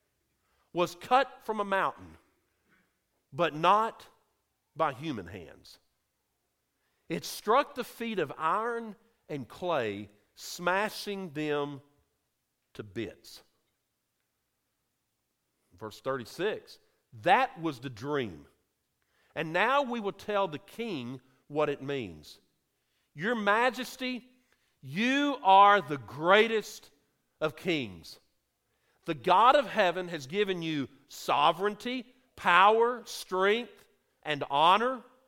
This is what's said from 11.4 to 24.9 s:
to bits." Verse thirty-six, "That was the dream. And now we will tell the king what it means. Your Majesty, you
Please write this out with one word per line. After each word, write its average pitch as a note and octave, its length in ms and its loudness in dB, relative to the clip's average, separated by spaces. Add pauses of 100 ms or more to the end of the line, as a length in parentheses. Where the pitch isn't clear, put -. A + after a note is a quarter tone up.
to A#2 100 -14
bits." G2+ 580 -12 (2250)
Verse G#2+ 240 -14
thirty-six, C3+ 800 -6 (340)
"That F3 480 2
was D3+ 200 -6
the C3+ 100 -10
dream. A2+ 560 -6 (880)
And D#3+ 180 -6
now A#3+ 300 2
we A#3+ 160 -6
will G3+ 140 -6
tell G3 340 -4
the D3+ 140 -10
king C3+ 600 -8 (280)
what D3 200 0
it C#3+ 140 -6
means. A2 560 -10 (760)
Your G3 200 -4
Majesty, A#3+ 960 -2 (500)
you B3+ 640 0